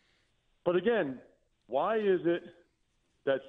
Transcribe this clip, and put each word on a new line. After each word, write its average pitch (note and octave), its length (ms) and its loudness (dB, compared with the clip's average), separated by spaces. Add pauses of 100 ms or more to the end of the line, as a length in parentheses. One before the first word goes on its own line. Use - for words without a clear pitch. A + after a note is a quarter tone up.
(640)
But F3 120 2
again, F3 440 0 (480)
why F3 300 0
is G3 260 2
it E3+ 180 0 (840)
that C3+ 140 2 (100)